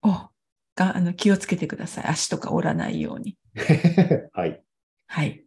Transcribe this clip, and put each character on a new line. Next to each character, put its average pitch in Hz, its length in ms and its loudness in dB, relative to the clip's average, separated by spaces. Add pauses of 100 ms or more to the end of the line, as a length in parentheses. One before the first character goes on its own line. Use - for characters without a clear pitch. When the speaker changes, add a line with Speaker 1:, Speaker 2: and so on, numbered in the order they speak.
Speaker 1:
お、 214 60 4 (640)
が-、 185 220 0
あ 185 40 -2
の、 175 140 0
気 202 160 2
を 190 80 4
つ - 80 -8
け - 100 0
て 160 100 -4
く - 100 -8
だ - 100 -8
さ - 160 -10
い。 - 40 -10
足 - 220 -2
と 156 100 -4
か - 140 -8
折 170 140 0
ら - 80 0
な - 160 -2
い 80 100 -4
よ - 140 -6
う - 40 -12
に。 - 200 -12 (160)
Speaker 2:
<laughs> - 760 4
は 87 140 -2
い。 - 160 -6 (440)
Speaker 1:
は 151 180 -2
い。 - 220 -6